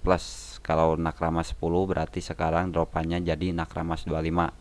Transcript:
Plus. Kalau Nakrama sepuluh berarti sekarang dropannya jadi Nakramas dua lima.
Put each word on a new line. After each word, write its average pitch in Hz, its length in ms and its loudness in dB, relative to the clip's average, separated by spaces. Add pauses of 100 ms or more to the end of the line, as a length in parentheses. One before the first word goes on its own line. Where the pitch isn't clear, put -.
Plus. - 560 0
Kalau 80 400 4
Nakrama 82 400 0
sepuluh 85 480 0
berarti 82 320 -2
sekarang 82 480 0
dropannya 82 560 0
jadi 85 320 0
Nakramas 82 480 -4
dua 78 160 -2
lima. 82 400 2